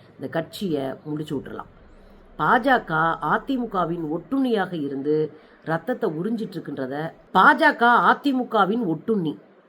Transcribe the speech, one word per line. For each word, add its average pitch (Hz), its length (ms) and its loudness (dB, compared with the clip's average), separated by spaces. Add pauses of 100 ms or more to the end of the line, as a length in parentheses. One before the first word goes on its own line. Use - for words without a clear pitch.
(140)
இந்த 135 160 -12
கட்சியை 160 640 -4 (100)
முடிச்சு 151 320 -6
விட்டுறலாம். - 320 -10 (680)
பாஜக 226 540 2 (300)
அதிமுகவின் 185 880 -2
ஒட்டுண்ணியாக 185 760 -2
இருந்து 147 560 -2 (240)
ரத்தத்தை 180 460 -2
உறிஞ்சிட்டு 202 460 -4
இருக்குன்றத, 143 560 -6 (220)
பாஜக 254 480 6 (220)
அதிமுகவின் 233 840 2
ஒட்டுண்ணி 165 520 -2 (300)